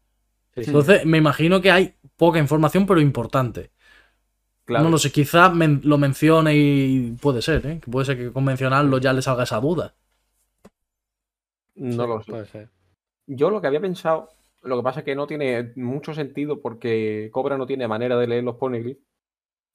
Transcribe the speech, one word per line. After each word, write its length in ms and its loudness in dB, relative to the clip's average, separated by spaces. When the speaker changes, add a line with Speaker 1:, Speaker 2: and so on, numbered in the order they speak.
Speaker 1:
Sí, 100 -8
sí. 60 -6
Speaker 2:
Entonces, 340 4
me 140 4
imagino 420 2
que 100 2
hay 240 2
poca 220 4
información, 480 2
pero 140 4
importante. 720 -2
Speaker 3:
Claro. 200 2
Speaker 2:
No 60 4
lo 80 4
sé, 140 0
quizá 380 4
men-, 340 2
lo 140 4
mencione 580 2
y 640 2
puede 220 -2
ser, 240 -2
¿eh? 160 -8
Que 80 -14
puede 160 -2
ser 120 -4
que 140 -10
con 120 -2
mencionarlo 540 0
ya 140 2
le 100 0
salga 220 -2
esa 160 -4
duda. 340 -4
Speaker 3:
No 280 -4
Speaker 1:
Sí, 40 -4
Speaker 3:
lo 140 -6
sé. 80 -18
Speaker 1:
puede 160 -12
ser. 240 -20
Speaker 3:
Yo 220 0
lo 100 -2
que 80 -6
había 120 0
pensado, 480 -4
lo 160 -4
que 40 -4
pasa 180 -4
es 40 -18
que 100 -6
no 140 -6
tiene 480 -4
mucho 380 -8
sentido 460 -8
porque 720 -4
Cobra 260 -4
no 80 -6
tiene 220 -4
manera 300 -2
de 80 0
leer 180 -2
los 120 -6
poneglyphs, 440 -6